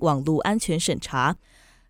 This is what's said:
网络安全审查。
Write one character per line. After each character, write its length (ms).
网 200
络 200
安 140
全 220
审 220
查。 360